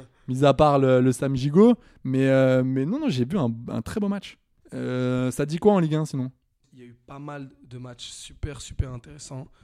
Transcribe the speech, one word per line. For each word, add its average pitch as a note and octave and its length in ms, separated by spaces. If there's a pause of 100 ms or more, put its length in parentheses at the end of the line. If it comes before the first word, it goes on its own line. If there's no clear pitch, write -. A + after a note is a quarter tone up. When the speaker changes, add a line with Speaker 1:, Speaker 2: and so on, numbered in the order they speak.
Speaker 1:
<laughs> - 260
Speaker 2:
mis C3 160
à C#3 80
part C#3+ 260
le, B2+ 220
le B2+ 100
Sam C3+ 240
Gigot. D#3+ 400 (300)
Mais, C3 240
euh, C3 340
mais C3 220
non, A3+ 140
non, D4+ 100
j'ai B2+ 160
vu E3 120
un, A#2+ 160 (160)
un A#2 120
très - 180
beau G3+ 100
match. - 280 (360)
Euh, B2+ 580
ça C#3+ 140
dit D3+ 120
quoi G#3 160
en F#3+ 60
Ligue D#3 160
un, D#3 100
sinon ? C3 260 (420)
Speaker 1:
Il C3 60
y - 20
a B2 40
eu A#2+ 100 (100)
pas C#3 140
mal C#3+ 300 (200)
de B2 80
matchs B2 320
super, - 520
super - 300
intéressants, C#3 560 (160)